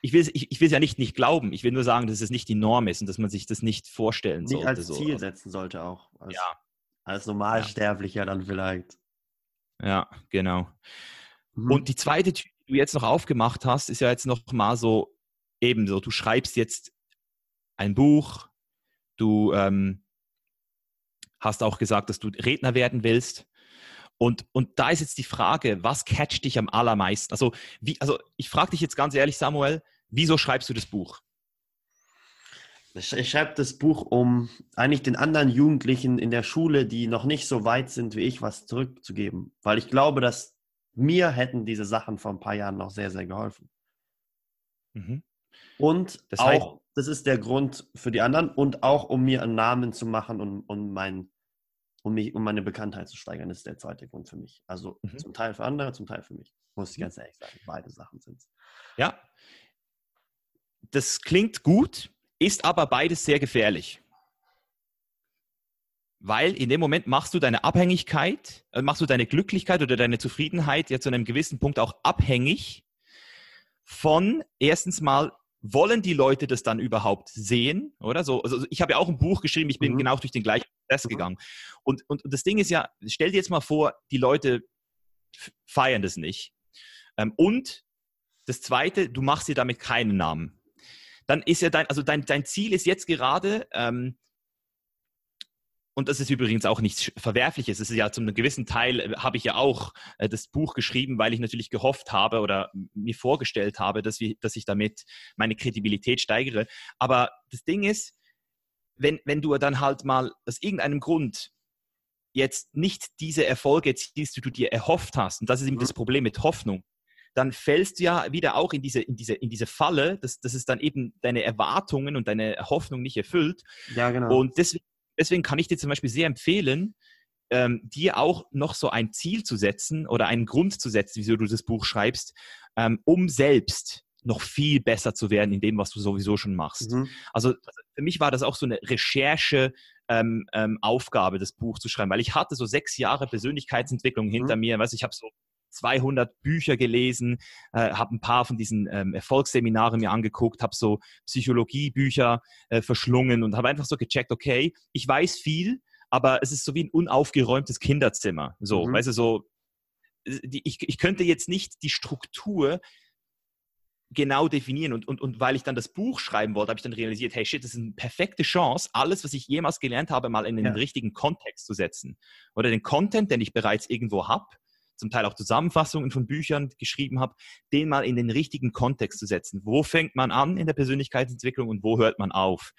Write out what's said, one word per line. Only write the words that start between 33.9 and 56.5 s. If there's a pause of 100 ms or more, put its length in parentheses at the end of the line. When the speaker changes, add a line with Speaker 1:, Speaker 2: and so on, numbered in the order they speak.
Speaker 2:
um (300)
eigentlich
den
anderen
Jugendlichen
in
der
Schule,
die
noch
nicht
so
weit
sind
wie
ich,
was
zurückzugeben. (100)
Weil
ich
glaube,
dass (380)
mir
hätten
diese
Sachen
vor
ein
paar
Jahren
noch
sehr,
sehr
geholfen. (1200)
Speaker 1:
Mhm. (540)
Speaker 2:
Und
Speaker 1:
Das
heißt
Speaker 2:
auch, (160)
das
ist
der
Grund
für
die
anderen
und
auch,
um
mir
einen
Namen
zu
machen
und,
und
mein, (720)
um
mich,
um
meine
Bekanntheit
zu
steigern.
Das
ist
der
zweite
Grund
für
mich.
Also
Speaker 1:
Mhm.
Speaker 2:
zum
Teil
für
andere,
zum
Teil
für
mich. (220)